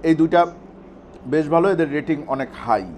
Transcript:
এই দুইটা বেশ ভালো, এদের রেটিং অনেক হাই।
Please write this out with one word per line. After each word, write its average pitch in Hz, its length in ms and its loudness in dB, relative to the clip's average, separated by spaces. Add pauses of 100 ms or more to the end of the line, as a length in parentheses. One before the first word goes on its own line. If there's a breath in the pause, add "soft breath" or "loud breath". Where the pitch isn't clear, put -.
এই 160 120 6
দুইটা 170 200 4 (920)
বেশ 156 200 2
ভালো, 170 220 4
এদের 160 220 0
রেটিং 151 200 -2 (100)
অনেক 135 220 -6 (140)
হাই। 107 220 0 (120)